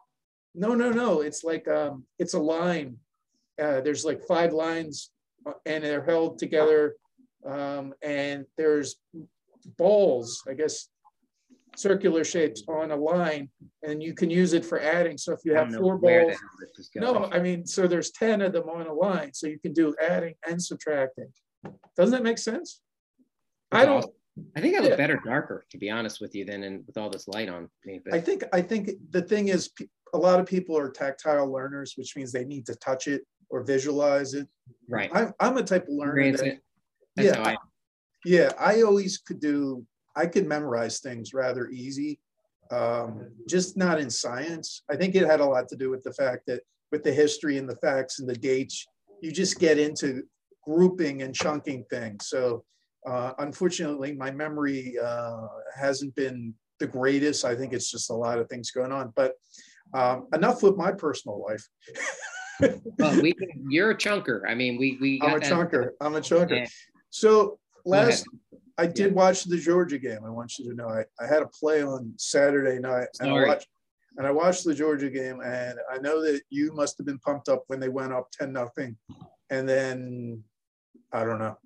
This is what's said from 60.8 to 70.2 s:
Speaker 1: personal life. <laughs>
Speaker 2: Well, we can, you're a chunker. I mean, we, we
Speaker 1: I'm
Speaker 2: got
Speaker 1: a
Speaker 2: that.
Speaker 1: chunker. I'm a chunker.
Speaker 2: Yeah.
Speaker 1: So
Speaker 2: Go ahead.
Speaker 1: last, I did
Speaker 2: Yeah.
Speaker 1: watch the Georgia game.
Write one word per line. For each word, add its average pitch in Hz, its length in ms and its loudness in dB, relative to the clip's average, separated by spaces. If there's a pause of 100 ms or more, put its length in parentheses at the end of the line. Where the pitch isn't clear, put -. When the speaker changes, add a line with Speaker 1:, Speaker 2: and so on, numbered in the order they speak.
Speaker 1:
personal 120 560 -6
life. 107 220 -8 (920)
<laughs> - 200 2 (200)
Speaker 2:
Well, - 200 4
we 165 120 4
can, 185 160 -6 (200)
you're 180 220 4
a 214 60 0
chunker. 151 520 -2
I 113 60 -2
mean, 123 240 -2
we, 131 220 0
we 135 200 0
Speaker 1:
I'm 147 100 4
Speaker 2:
got 156 60 2
Speaker 1:
a 147 40 0
Speaker 2:
that. 143 120 0
Speaker 1:
chunker. 170 360 0 (120)
I'm 151 140 -2
a 156 60 -2
chunker. 170 380 2
Speaker 2:
Yeah. 120 80 -4 (440)
Speaker 1:
So 214 480 4 (260)
Speaker 2:
Go 175 100 0
ahead. 208 120 6
Speaker 1:
last, - 200 2 (520)
I 254 80 4
did 226 220 2
Speaker 2:
Yeah. 190 40 2
Speaker 1:
watch 185 320 6
the 175 140 0
Georgia 165 400 2
game. 113 260 -6